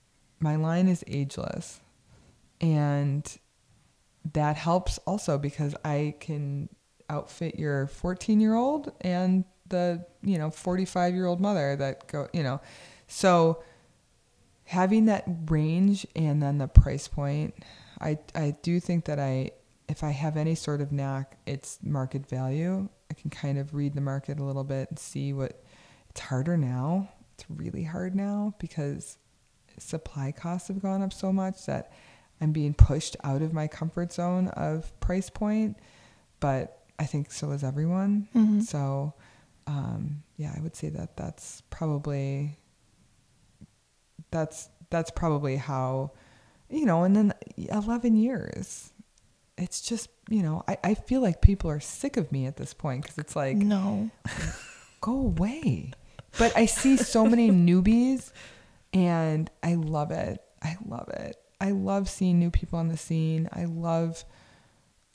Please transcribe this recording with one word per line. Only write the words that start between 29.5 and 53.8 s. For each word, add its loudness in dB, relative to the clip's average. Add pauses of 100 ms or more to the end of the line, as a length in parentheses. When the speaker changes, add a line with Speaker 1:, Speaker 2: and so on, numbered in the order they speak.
Speaker 1:
supply -8
costs -8
have -6
gone -2
up -4
so -4
much -2
that -6 (480)
I'm 2
being 0
pushed 6
out -2
of -4
my -4
comfort -6
zone -2
of -4
price -2
point, -2 (600)
but -2 (160)
I -2
think -4
so -6
is -4
everyone. 0
Speaker 2:
Mm-hmm. 6
Speaker 1:
So, -2 (520)
um, -6 (120)
yeah, -8
I -6
would -8
say -8
that -10
that's -12
probably, -4 (1700)
that's, -6 (200)
that's -2
probably -2
how, -4 (580)
you -2
know, 4
and 6
then 4 (220)
eleven 0
years, -2 (640)
it's -6
just, -6 (200)
you 2
know, -2
I, 0
I 2
feel 0
like 2
people 8
are -4
sick -6
of 0
me -2
at -8
this -10
point -6
'cause -18
it's -10
like, -2
Speaker 2:
No. 2 (440)